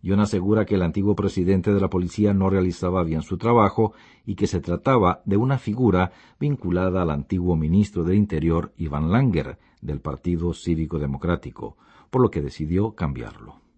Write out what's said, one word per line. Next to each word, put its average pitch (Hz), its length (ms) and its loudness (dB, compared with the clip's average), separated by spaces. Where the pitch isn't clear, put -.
Jón 98 120 2
asegura 101 460 2
que 101 100 -2
el 92 80 2
antiguo 98 320 0
presidente 95 580 0
de 98 80 2
la 92 80 0
policía 95 420 0
no 95 200 2
realizaba 92 520 0
bien 80 200 -2
su 90 160 -6
trabajo 117 540 2
y - 120 -8
que 101 100 -2
se 90 140 0
trataba 90 680 0
de 98 100 0
una 127 220 0
figura 104 540 0
vinculada 92 640 -2
al 85 80 0
antiguo 87 460 -2
ministro 87 480 0
del 90 140 2
Interior, 82 600 0
Iván 78 340 -2
Langer, 107 460 0
del 71 200 -8
Partido 82 520 -4
Cívico 80 460 -4
Democrático, 71 760 -6
por 127 100 2
lo 120 80 4
que 76 140 -6
decidió 82 500 -4
cambiarlo. 60 680 -8